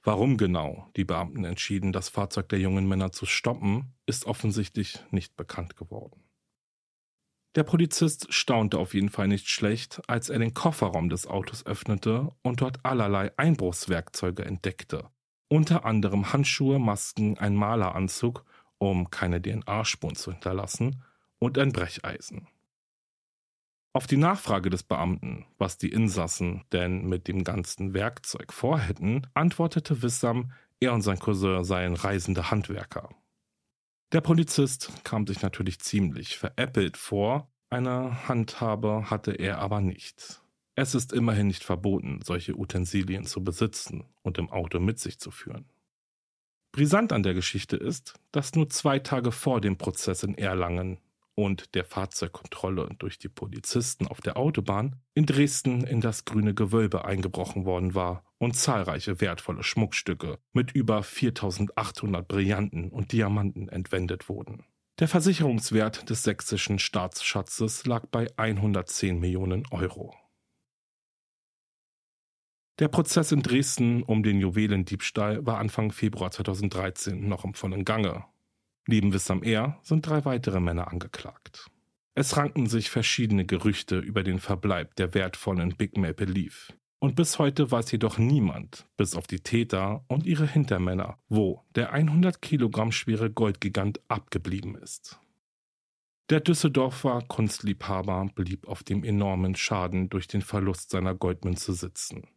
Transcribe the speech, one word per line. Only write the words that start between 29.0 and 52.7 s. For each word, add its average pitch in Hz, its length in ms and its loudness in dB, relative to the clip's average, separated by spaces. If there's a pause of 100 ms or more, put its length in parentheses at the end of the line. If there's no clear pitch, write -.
antwortete 160 680 2
Wissam, 120 520 0 (280)
er 127 140 2
und 110 80 2
sein 98 160 2
Cousin 95 460 2
seien 90 300 2
reisende 92 560 0
Handwerker. 101 600 -4 (1000)
Der 160 100 4
Polizist 151 680 4 (140)
kam 107 220 0
sich 98 160 -4
natürlich 90 380 -4
ziemlich 87 580 -2
veräppelt 117 580 -2
vor, 110 540 -2 (200)
eine 127 580 -2
Handhabe 110 840 0
hatte 107 220 -2
er 95 260 -2
aber 104 220 0
nicht. - 640 -6 (320)
Es 131 200 -2
ist 127 180 0
immerhin 113 360 2
nicht 92 160 -2
verboten, 92 580 -2
solche - 340 -6
Utensilien 92 680 -2
zu 92 200 -6
besitzen - 600 -4 (180)
und - 160 -4
im 87 120 -4
Auto 87 300 -2
mit 107 180 0
sich - 200 -10
zu - 120 -12
führen. - 360 -14 (1080)
Brisant 170 400 4
an 113 100 4
der 92 120 2
Geschichte - 420 -2
ist, - 380 -6 (180)
dass 139 220 -2
nur 156 160 4
zwei 139 280 2
Tage 123 340 0
vor 123 280 2
dem 98 160 2
Prozess - 460 -4
in 101 140 -4
Erlangen 90 600 -2 (360)
und 98 400 -2
der 90 120 -2
Fahrzeugkontrolle - 1120 -6